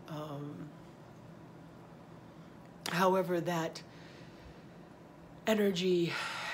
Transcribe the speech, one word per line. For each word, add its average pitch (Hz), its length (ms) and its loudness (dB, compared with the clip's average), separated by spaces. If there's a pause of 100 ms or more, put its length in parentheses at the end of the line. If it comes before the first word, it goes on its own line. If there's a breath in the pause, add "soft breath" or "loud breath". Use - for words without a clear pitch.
Um, 151 600 -6 (2250)
however, 180 500 6
that 165 400 0 (1700 loud breath)
energy, 185 640 6 (400 loud breath)